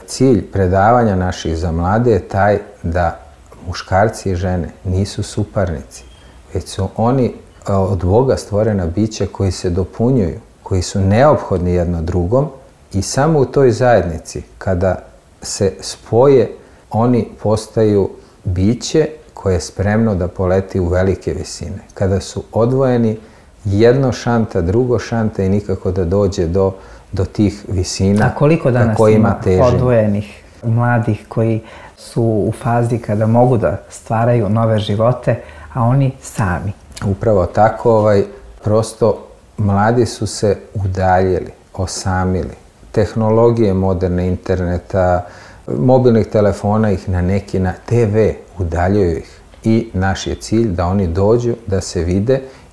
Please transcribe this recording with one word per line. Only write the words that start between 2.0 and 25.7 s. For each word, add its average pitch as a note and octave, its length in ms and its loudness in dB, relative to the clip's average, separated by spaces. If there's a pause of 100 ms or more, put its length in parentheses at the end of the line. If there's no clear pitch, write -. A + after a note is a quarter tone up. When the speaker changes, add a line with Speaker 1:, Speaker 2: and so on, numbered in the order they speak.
Speaker 1:
je G2 80 2
taj G2+ 400 0 (240)
da E2+ 340 -2 (500)
muškarci G2 640 -2
i F2+ 40 -2
žene F2+ 340 -4 (140)
nisu F#2+ 400 -4
suparnici, - 800 -6 (500)
već F2+ 140 -6
su F#2+ 200 -6 (100)
oni, B2 280 2
e, - 480 -8
od F#2+ 320 0
Boga A2 320 4
stvorena G2+ 480 -2
bića G#2 460 -2
koji G2 200 -2
se - 180 -4
dopunjuju, F#2+ 720 0 (240)
koji F#2+ 180 -2
su - 200 -4
neophodni G2 720 2
jedno E2+ 280 -2
drugom F2+ 460 0 (460)
i G2 80 -2
samo D3+ 380 0
u B2+ 60 2
toj C3+ 260 2
zajednici, G2+ 720 0 (140)
kada F#2 380 0 (460)
se - 400 -2
spoje, B2+ 720 2 (380)
oni A#2 380 0 (160)
postaju G#2 680 0 (340)
biće G#2+ 640 0 (260)
koje F#2+ 200 -2
je F2 80 -2
spremno G#2 540 0
da F2 120 -2
poleti F#2+ 520 -2
u F2 80 0
velike F2+ 460 -2
visine. E2+ 460 -10 (140)
Kada F#2+ 260 0
su - 320 -10
odvojeni, A#2+ 640 0 (480)
jedno A#2+ 460 4
šanta, A2+ 500 -2
drugo A2+ 380 0
šanta A2 440 -2
i F#2+ 60 0
nikako G2 420 -2